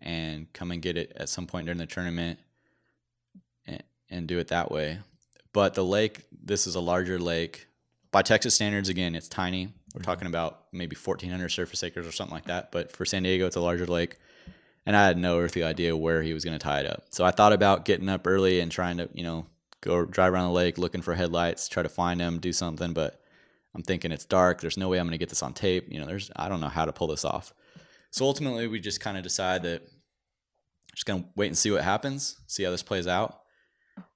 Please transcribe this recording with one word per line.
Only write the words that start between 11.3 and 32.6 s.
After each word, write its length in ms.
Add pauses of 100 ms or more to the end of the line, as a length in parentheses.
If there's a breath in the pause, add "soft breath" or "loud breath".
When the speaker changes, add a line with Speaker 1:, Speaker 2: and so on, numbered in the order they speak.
Speaker 1:
hundred 180
surface 340
acres 240
or 60
something 220
like 100
that. 260
But 220
for 140
San 160
Diego, 240
it's 100
a 60
larger 240
lake. 320 (640 loud breath)
And 100
I 120
had 100
no 220
earthly 260
idea 320
where 260
he 120
was 100
gonna 140
tie 220
it 60
up. 220
So 160
I 60
thought 240
about 320
getting 240
up 160
early 340
and 100
trying 280
to, 160
you 100
know, 220 (340)
go 240
drive 300
around 140
the 60
lake 220
looking 240
for 140
headlights, 540
try 140
to 60
find 320
him, 180
do 140
something. 400
But 260 (560 soft breath)
I'm 80
thinking, 300
"It's 140
dark. 340
There's 160
no 140
way 100
I'm 60
gonna 100
get 140
this 120
on 120
tape. 360
You 100
know, 60
there's, 300
I 140
don't 100
know 80
how 160
to 80
pull 160
this 160
off." 300 (560 loud breath)
So 160
ultimately, 400
we 140
just 220
kinda 200
decide 400
that 200
we're 1120
just 120
gonna 180 (100)
wait 140
and 100
see 120
what 120
happens, 540 (100)
see 160